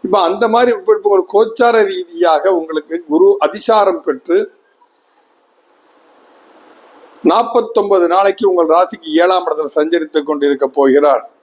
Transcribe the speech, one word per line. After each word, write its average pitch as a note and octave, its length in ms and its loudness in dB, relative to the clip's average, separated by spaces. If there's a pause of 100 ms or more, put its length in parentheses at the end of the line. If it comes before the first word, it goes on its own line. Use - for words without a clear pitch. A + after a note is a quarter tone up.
இப்ப F#3+ 100 0 (120)
அந்த G3 160 -2 (100)
மாதிரி A#3+ 220 2
இப்ப, G#3 220 0
இப்ப G3+ 180 -2
ஒரு F#3 80 2 (100)
கோச்சார A3+ 420 2 (140)
ரீதியாக E3+ 680 -2
உங்களுக்கு D#3+ 380 -8 (140)
குரு F3+ 180 4 (180)
அதிசாரம் G3+ 600 0
பெற்று E3 320 -2 (3000)
நாற்பத்தொன்பது G3+ 840 0
நாளைக்கு G3 380 0
உங்கள் E3 220 0
ராசிக்கு F3 360 -2 (120)
ஏழாம் F3+ 260 0
இடத்துல D3+ 300 -6
சஞ்சரித்துக் D#3 520 -2
கொண்டிருக்க C#3+ 380 -2 (100)
போகிறார். C#3 440 4 (200)